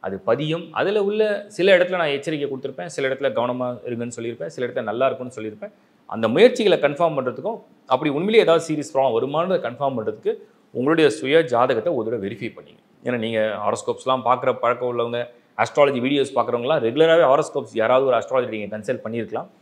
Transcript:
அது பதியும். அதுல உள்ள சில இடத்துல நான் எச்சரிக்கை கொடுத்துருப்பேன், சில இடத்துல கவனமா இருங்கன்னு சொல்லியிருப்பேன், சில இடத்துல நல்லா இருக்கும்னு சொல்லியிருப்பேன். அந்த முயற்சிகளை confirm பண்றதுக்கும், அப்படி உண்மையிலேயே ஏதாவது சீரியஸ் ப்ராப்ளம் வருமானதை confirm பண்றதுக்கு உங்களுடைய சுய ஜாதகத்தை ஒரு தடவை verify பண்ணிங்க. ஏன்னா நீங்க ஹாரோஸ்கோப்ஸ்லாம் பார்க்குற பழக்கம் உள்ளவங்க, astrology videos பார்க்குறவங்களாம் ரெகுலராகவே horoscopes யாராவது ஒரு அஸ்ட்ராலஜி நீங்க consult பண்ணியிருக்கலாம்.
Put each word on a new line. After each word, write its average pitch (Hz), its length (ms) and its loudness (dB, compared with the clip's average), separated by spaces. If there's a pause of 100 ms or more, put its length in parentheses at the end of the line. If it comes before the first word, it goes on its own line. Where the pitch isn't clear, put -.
அது 95 120 -6 (100)
பதியும். 151 440 0
அதுல 196 360 0
உள்ள 214 140 0 (340)
சில 185 200 6
இடத்துல 180 260 2
நான் 147 140 0
எச்சரிக்கை 143 340 -4
கொடுத்துருப்பேன், 135 440 -8
சில 135 140 -2
இடத்துல 135 200 -2 (100)
கவனமா 123 280 -2 (220)
இருங்கன்னு 120 280 -8
சொல்லியிருப்பேன், 117 380 -8
சில 123 120 -4
இடத்துல 123 240 -6
நல்லா 123 180 0
இருக்கும்னு 123 300 -6
சொல்லியிருப்பேன். 110 340 -10 (340)
அந்த 113 220 -2
முயற்சிகளை 190 580 4
confirm 147 320 0
பண்றதுக்கும், 131 400 -6 (280)
அப்படி 139 240 0
உண்மையிலேயே 202 360 2
ஏதாவது 165 220 4
சீரியஸ் 147 260 -6
ப்ராப்ளம் 135 240 2
வருமானதை 160 400 -2 (120)
confirm 131 280 -4
பண்றதுக்கு 110 360 -4 (440)
உங்களுடைய 151 400 4
சுய 151 260 2 (100)
ஜாதகத்தை 123 440 2
ஒரு 110 100 -4
தடவை 113 180 -4
verify 113 320 -8
பண்ணிங்க. - 240 -20 (220)
ஏன்னா 123 220 -2
நீங்க 113 140 -2 (240)
ஹாரோஸ்கோப்ஸ்லாம் 117 680 -2
பார்க்குற 127 220 0 (120)
பழக்கம் 123 280 0
உள்ளவங்க, 120 300 -4 (420)
astrology 135 420 2
videos 139 300 0
பார்க்குறவங்களாம் 120 500 0
ரெகுலராகவே 160 440 4
horoscopes 139 520 0
யாராவது 127 280 4
ஒரு 117 100 4
அஸ்ட்ராலஜி 117 360 -2
நீங்க 101 200 -8
consult 113 300 -6
பண்ணியிருக்கலாம். 113 440 -6 (120)